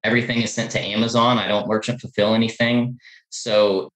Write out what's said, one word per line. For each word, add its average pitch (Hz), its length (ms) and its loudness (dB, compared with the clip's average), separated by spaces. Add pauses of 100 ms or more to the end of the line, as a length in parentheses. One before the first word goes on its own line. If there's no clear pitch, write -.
Everything 120 380 0
is 110 120 -4
sent 113 200 -6
to - 80 -4
Amazon. 113 580 0
I 98 80 -2
don't 104 220 -2
merchant 107 320 -2
fulfill 107 340 0
anything. 120 640 0 (300)
So 104 680 0